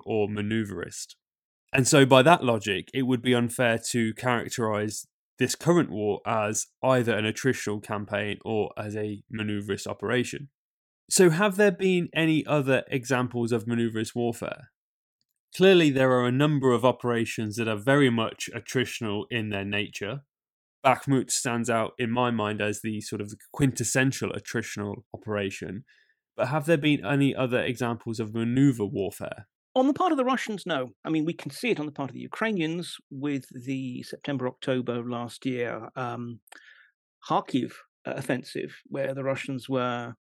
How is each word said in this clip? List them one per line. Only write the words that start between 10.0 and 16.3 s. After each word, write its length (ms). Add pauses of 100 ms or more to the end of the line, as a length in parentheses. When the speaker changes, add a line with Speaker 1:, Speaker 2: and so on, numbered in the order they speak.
Speaker 1:
So 200
have 280
there 140
been 420
any 320
other 440
examples 600
of 140
maneuverist 500
warfare? 560 (840)
Clearly, 340
there 220
are 160
a 40